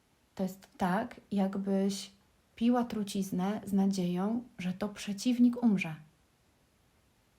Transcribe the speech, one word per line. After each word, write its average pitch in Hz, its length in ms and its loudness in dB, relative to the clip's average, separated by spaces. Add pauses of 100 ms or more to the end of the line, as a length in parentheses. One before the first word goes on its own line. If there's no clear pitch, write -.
(340)
to - 80 -4
jest - 340 -8
tak, 196 440 -2 (120)
jakbyś 196 800 0 (460)
piła 240 280 2
truciznę 202 800 -2
z 196 80 -6
nadzieją, 196 720 0 (160)
że 180 140 -4
to 208 160 -4
przeciwnik 240 760 2
umrze. 175 320 2 (1400)